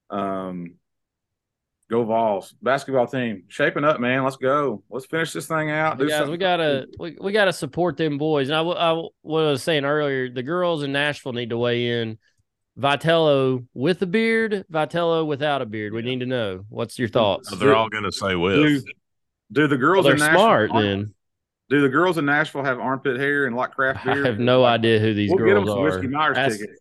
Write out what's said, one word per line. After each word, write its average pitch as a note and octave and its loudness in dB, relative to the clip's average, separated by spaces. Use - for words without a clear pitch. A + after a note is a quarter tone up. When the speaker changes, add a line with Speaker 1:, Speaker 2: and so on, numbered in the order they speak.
Speaker 1:
Um, F#2 -8
go A#2 0
Vols. A2 0
Basketball B2+ 0
team, A#2+ -4
shaping D3 -2
up, D3 2
man. B2+ 0
Let's C3 -4
go. C3 -2
Let's B2+ -10
finish D#3+ -4
this D#3+ -8
thing D#3 -2
out. D#3 -2
Speaker 2:
Hey, C3 -2
Speaker 1:
Do D3+ 0
Speaker 2:
guys, D3+ 0
Speaker 1:
something D3 -2
Speaker 2:
we F3 -6
gotta, E3 0
Speaker 1:
cool. D3 -12
Speaker 2:
we, D#3+ -12
we G3 -4
gotta G3 4
support E3 -4
them D#3 -2
boys. D3 0
And D#3 -2
I, D#3 2
w-, E3 -2
I E3 2
w-, E3 -2
what D#3 -2
I D3+ 2
was C3 -2
saying D3 0
earlier, C#3 -2
the B2 -6
girls E3+ -2
in C#3 -4
Nashville C#3+ -2
need A#2+ -6
to A#2 -2
weigh A#2+ 0
in. A2 -6
Vitello C#3 2
with E3 -2
a F#3+ -2
beard, A3 0
Vitello D#3+ 0
without C#3+ -2
a A#2+ -6
beard. G#2+ -6
We A2+ -4
Speaker 1:
Yeah. A#2+ -6
Speaker 2:
need B2+ -4
to B2 -6
know. G#2 -4
What's A#2 -8
your B2 -2
thoughts? G#2 2
Speaker 3:
Oh, F#2+ -6
they're G#2 4
Speaker 1:
Do, A2 6
Speaker 3:
all A2 2
gonna G#2 -4
say F#2+ -2
with. F2+ 2
Speaker 1:
do, D3 4
do D3 2
the C#3 0
girls D#3+ 4
Speaker 2:
Well, C#3 6
Speaker 1:
in D3 2
Speaker 2:
they're D3 4
Speaker 1:
Nashville E3 6
Speaker 2:
smart, C#3 4
Speaker 1:
have A2+ 0
arm-, G#2+ 2
Speaker 2:
then. G2+ -2
Speaker 1:
do C#3+ 4
the C3+ 4
girls E3 2
in D3 0
Nashville D3 -2
have B2+ -2
armpit B2+ -2
hair C#3+ 0
and A#2 -2
like A#2+ -4
craft C3 -2
Speaker 2:
I B2 0
Speaker 1:
beer? C#3 0
Speaker 2:
have A2+ -2
no B2 4
Speaker 1:
Like, A#2+ 4
Speaker 2:
idea A2+ 4
who A2 2
these G#2 0
Speaker 1:
we'll G#2 2
get G3+ 6
'em G2 2
Speaker 2:
girls G#2 -2
Speaker 1:
some G2+ -2
Whiskey F#2 -2
Speaker 2:
are. - -6
Speaker 1:
Myers C#3+ 0
Speaker 2:
Ask, C3 0
Speaker 1:
tickets, G#2 -16